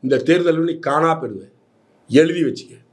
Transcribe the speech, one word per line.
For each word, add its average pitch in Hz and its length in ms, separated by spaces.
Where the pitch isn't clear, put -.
இந்த 131 240
தேர்தல்ல 170 420
நீ 160 60
காணா 156 220
போயிடுவ. 101 200
எழுதி 170 260
வச்சுக்க. - 260